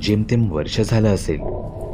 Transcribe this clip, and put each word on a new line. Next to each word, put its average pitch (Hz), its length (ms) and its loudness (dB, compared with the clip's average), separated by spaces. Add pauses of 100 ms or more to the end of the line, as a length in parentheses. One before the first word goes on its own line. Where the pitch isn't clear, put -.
"जेमतेम 107 500 2
वर्ष 76 280 -2
झालं 107 340 4
असेल." 80 260 -2 (540)